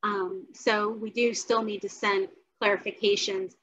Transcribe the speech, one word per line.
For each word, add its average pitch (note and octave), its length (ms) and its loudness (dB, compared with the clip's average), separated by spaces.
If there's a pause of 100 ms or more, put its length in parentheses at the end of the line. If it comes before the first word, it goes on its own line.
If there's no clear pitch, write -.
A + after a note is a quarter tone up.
Um, F#3+ 280 -2 (220)
so G#3 360 2 (140)
we G#3+ 60 -6 (120)
do A#3 120 4
still A3+ 360 0
need G3+ 120 -6
to G3 80 -6
send G3 400 0 (320)
clarifications. G3+ 1000 0